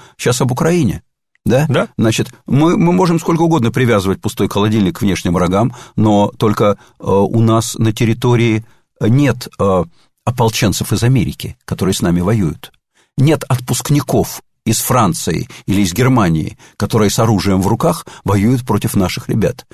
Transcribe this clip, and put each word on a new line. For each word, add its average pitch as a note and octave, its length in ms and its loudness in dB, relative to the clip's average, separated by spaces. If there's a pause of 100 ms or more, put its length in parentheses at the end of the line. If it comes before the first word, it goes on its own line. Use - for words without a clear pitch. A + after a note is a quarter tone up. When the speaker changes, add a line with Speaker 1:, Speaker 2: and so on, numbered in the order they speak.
(160)
Speaker 1:
щас - 240 -2
об B2+ 120 0
Украине. D#3 500 0 (420)
Да? C3 240 2
Speaker 2:
Да. E3 200 0 (100)
Speaker 1:
Значит, A2+ 340 0 (140)
мы, D#3 300 2
мы F3 160 2
можем F3+ 280 2
сколько E3+ 220 0
угодно D#3+ 280 2
привязывать G#2 500 0
пустой G2+ 280 -2
холодильник G#2 500 0
к - 40 -6
внешним F#2 320 0
врагам, F#2 400 0 (200)
но G#2 440 2
только, G#2+ 260 0 (340)
э, - 80 -20
у G2+ 340 2
нас A2+ 360 2
на A2 160 0
территории A2+ 720 0 (360)
нет, B2+ 480 0 (100)
э, F#2+ 260 0 (400)
ополченцев - 680 -2
из G2+ 100 -2
Америки, A#2 640 -2
которые F#3 300 -2
с - 60 -6
нами - 200 0
воюют. F#2+ 520 -2 (440)
Нет C#3 280 2
отпускников B2+ 1000 -2 (220)
из A2 160 -2
Франции F2+ 680 -2 (180)
или F#2+ 160 0
из F2 120 -2
Германии, G#2 640 0 (180)
которые G#2+ 340 0
с - 100 -2
оружием G2+ 420 2
в F#2+ 60 0
руках E3 360 -2 (200)
воюют A2+ 420 0
против G#2 300 -2
наших F#2 320 -2
ребят. - 460 -2